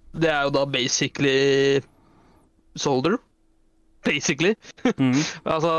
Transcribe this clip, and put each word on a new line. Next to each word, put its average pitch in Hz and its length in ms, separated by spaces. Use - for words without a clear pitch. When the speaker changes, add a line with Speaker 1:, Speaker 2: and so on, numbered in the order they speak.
Speaker 1:
det 160 180
er 143 160
jo 139 40
da 139 140
basically 135 1160
Soldier. 147 420
Basically. 156 520
<laughs> - 20
Speaker 2:
Mhm. 135 360
Speaker 1:
Altså, 160 380